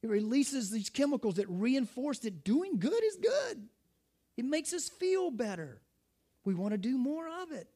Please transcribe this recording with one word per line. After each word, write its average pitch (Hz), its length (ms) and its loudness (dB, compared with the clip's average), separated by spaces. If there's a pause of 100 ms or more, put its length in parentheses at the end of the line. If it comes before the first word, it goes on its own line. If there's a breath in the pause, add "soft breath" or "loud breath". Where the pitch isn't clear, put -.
It 226 60 -6
releases 220 600 2
these 214 200 -2
chemicals 262 460 2
that 196 120 0
reinforce 247 720 0
that 190 240 -8
doing 302 340 2
good 370 260 2
is 427 120 2
good. 415 520 0 (680)
It 240 80 -2
makes 311 280 -2
us 349 160 -4
feel 370 420 0
better. 190 500 -6 (640)
We 196 100 2
want 196 180 0
to 214 60 0
do 240 200 0
more 302 300 0 (140)
of 339 100 -10
it. 208 240 -10